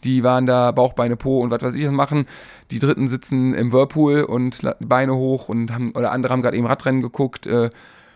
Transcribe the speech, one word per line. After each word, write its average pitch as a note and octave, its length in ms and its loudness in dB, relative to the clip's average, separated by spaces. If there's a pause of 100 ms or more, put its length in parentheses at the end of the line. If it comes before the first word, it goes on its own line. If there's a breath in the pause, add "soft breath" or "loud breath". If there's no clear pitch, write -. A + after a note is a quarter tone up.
Die B2+ 220 2
waren B2+ 220 4
da B2 260 4
Bauch, B2 220 2
Beine, A#2+ 200 0
Po C3 240 0
und A#2+ 140 0
was A#2 100 -2
weiß B2 140 -4
ich D3 100 -2
was C#3 60 0
machen. C#3 340 0 (460 loud breath)
Die A#2 80 -6
Dritten C3+ 260 0
sitzen C3 480 -2
im A#2 180 -2
Whirlpool C#3+ 520 2
und B2 380 -4
la-, B2+ 180 -2
Beine C3 340 0
hoch C3 340 -2
und A#2 240 -4
haben, A#2+ 200 -4
oder A2+ 180 -2
andere B2 220 -2
haben B2+ 100 0
gerade A#2+ 140 0
eben A#2 100 0
Radrennen C3 340 0
geguckt. B2+ 460 -4
Äh, A#2 240 2 (460 soft breath)